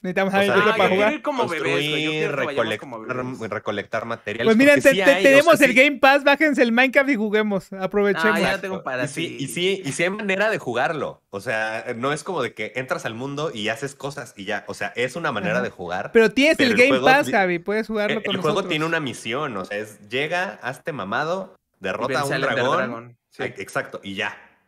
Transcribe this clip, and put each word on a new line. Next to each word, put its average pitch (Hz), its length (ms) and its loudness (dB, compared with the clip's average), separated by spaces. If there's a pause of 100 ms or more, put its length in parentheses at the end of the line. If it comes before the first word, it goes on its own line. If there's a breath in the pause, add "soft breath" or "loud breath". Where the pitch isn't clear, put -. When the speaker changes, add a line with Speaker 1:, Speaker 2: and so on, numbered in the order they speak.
Speaker 1:
Necesitamos 185 300 0
Speaker 2:
O - 20 2
Speaker 1:
a 196 40 4
alguien 202 180 2
Speaker 2:
sea, 214 80 4
Speaker 1:
que 214 60 4
sepa 220 120 2
Speaker 2:
hay 180 60 4
que 185 60 2
Speaker 1:
jugar. 208 180 2
Speaker 3:
ir 247 80 -8
como 240 260 -2
bebés, 160 140 -4
güey. 165 220 0
Yo 151 80 -2
Speaker 2:
construir, 151 180 -2
Speaker 3:
quiero 156 280 -2
que 139 180 -4
vayamos 107 240 -2
como 131 180 -12
Speaker 2:
recolectar, 123 280 -6 (120)
Speaker 3:
bebés. 110 140 -8
Speaker 2:
recolectar 107 540 -6
materiales, 117 420 -4
Speaker 1:
Pues 220 100 6
miren, 285 240 8
Speaker 2:
porque 285 80 8
Speaker 1:
te-, 262 60 4
Speaker 2:
sí 190 100 0
Speaker 1:
te-, 277 60 6
Speaker 2:
hay, 190 140 2
o 269 40 8
Speaker 1:
tenemos 294 300 8
Speaker 2:
sea, 277 80 6
Speaker 1:
el 247 60 2
Speaker 2:
sí. 208 100 6
Speaker 1:
Game 285 160 2
Pass, 277 240 6
bajen 285 360 4
el 240 120 4
Minecraft 262 400 2
y 277 40 2
juguemos. 208 580 -2
Aprovechemos. 196 600 0
Speaker 3:
Ah, - 40 0
ya 190 220 0
tengo 190 220 -8
para 127 200 -4
Speaker 2:
Y - 40 -4
sí, 160 200 -6
Speaker 3:
sí. - 160 -12
Speaker 2:
y 135 40 -8
sí, 185 380 -2
y 139 60 -6
sí 170 120 -2
hay 175 60 0
manera 202 400 -2
de 196 80 -2
jugarlo. 123 720 -4
O 98 100 -10
sea, 110 560 -4
no 131 180 -2
es 151 100 -8
como 175 180 -6
de 117 140 -4
que 107 220 -8
entras - 280 -6
al 117 80 -6
mundo 139 400 -6
y 107 160 -6
haces 123 240 -6
cosas 143 420 -12
y 101 100 -14
ya. 101 220 -6
O - 60 -10
sea, 101 220 -8
es 131 200 -4
una 165 160 -4
manera 107 260 -4
Speaker 1:
Ajá. 123 40 0
Speaker 2:
de 117 80 -4
jugar, 90 440 -8
Speaker 1:
Pero 226 180 6
tienes 311 260 4
Speaker 2:
pero 262 140 2
Speaker 1:
el - 20 2
Speaker 2:
el 202 60 0
Speaker 1:
Game 254 100 6 (100)
Speaker 2:
juego - 60 0
Speaker 1:
Pass, 277 220 4
Speaker 2:
di-, 370 60 -4
Speaker 1:
Javi, 185 260 2
puedes 208 260 -4
jugarlo 220 320 -2
Speaker 2:
el, 214 60 -8
Speaker 1:
con 196 120 -4
Speaker 2:
el 185 60 -4
juego 151 140 2
Speaker 1:
nosotros. 190 160 -2
Speaker 2:
tiene 156 140 0
una 165 140 0
misión, 127 560 -6
o 92 100 -6
sea, 104 120 -8
es 107 220 -10 (100)
llega, 175 540 -4
hazte 135 300 -8
mamado, 147 600 -4 (260)
Speaker 3:
Y - 40 -20
Speaker 2:
derrota 113 380 -2
a - 20 -2
Speaker 3:
vence 139 40 -4
Speaker 2:
un 147 60 -4
Speaker 3:
al 135 160 -2
Ender 117 60 -2
Speaker 2:
dragón. 131 220 0
Speaker 3:
Dragon. 120 400 -8 (120)
Sí. - 140 -12
Speaker 2:
Ay, - 160 -8
exacto, 104 440 -8
y 98 120 -10
ya. 101 200 -6 (320)